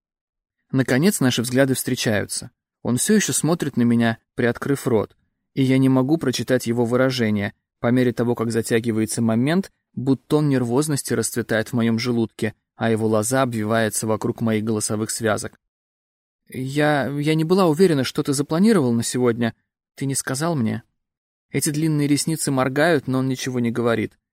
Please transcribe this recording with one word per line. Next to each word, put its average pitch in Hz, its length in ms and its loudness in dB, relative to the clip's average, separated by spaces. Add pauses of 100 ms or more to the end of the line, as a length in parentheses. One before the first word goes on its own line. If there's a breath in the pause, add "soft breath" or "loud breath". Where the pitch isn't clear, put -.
(720)
Наконец 135 480 2
наши 127 220 2
взгляды 127 320 2
встречаются. 120 760 -4 (320)
Он 120 140 0
всё 208 180 2
ещё 202 180 2
смотрит 147 440 -2
на 123 60 2
меня, 117 360 2 (160)
приоткрыв 120 520 -2
рот, 113 300 0 (360)
и 139 100 0
я 131 140 4
не 135 120 4
могу 131 280 2
прочитать 127 500 -2
его 117 200 0
выражение, 117 680 0 (260)
по 120 120 -2
мере 127 220 2
того, 120 220 -2
как 113 160 -4
затягивается 113 720 -2
момент, 123 500 0 (220)
бутон 135 560 0
нервозности 135 640 0
расцветает 113 560 -2
в - 60 -10
моём 113 240 2
желудке – 117 560 -2 (200)
а 113 160 -2
его 110 160 0
лоза 110 360 2
обвивается 113 640 -2
вокруг 110 340 -2
моих 110 240 0
голосовых 110 460 -2
связок. 110 500 -4 (880)
«Я... 139 600 0 (100)
я 151 160 0
не 160 100 0
была 185 220 2
уверена, 156 380 4
что - 180 -4
ты 143 100 -2
запланировал 156 600 2
на 117 100 0
сегодня. 120 520 0 (400)
Ты 139 120 -6
не 135 80 -2
сказал 143 400 -4
мне?» 110 300 -2 (640)
Эти 139 200 -2
длинные 147 380 0
ресницы 151 420 0
моргают, 135 580 2
но 131 100 0
он 131 100 0
ничего 127 320 -4
не 117 100 0
говорит. 117 480 -2 (140)